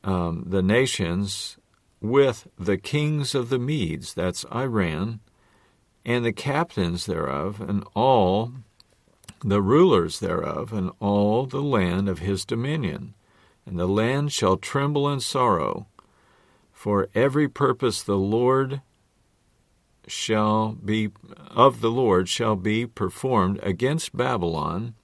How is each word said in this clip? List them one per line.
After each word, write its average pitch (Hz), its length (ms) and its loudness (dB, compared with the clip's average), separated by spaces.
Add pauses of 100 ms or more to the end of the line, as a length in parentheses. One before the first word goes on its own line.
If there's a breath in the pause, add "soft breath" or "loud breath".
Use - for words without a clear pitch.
um, 87 420 -2
"the 95 160 0
nations 101 920 0 (440)
with 127 460 2 (100)
the 98 220 0
kings 151 560 -2
of 123 140 0
the 127 100 0
Medes," 120 560 -4
that's 87 380 -4
Iran, 107 680 -2 (880 soft breath)
and 120 200 0
the 117 80 0
captains 104 760 -2
thereof, 82 540 -4
and 101 220 -2 (120)
all 113 580 2 (920)
the 101 180 2
rulers 107 560 4
thereof, 85 540 -4
and 95 260 -4
all 104 480 2
the 135 160 -6
land 98 460 0
of 87 100 -4
his 92 260 -2
dominion. 120 680 -4 (500 soft breath)
And 87 140 -8
the 90 80 0
land 123 460 0
shall 95 240 2
tremble 143 520 -2
in 143 120 -2
sorrow, 104 680 0 (840 soft breath)
for 101 420 0
every 135 340 2
purpose 127 540 0
the 101 160 0
Lord 131 640 2 (1300)
shall 107 640 0
be, 107 400 -2 (380)
of 123 300 4
the 113 100 2
Lord 101 380 4
shall 110 280 0
be 107 280 0
performed 101 760 0
against 143 540 -2
Babylon 92 880 -2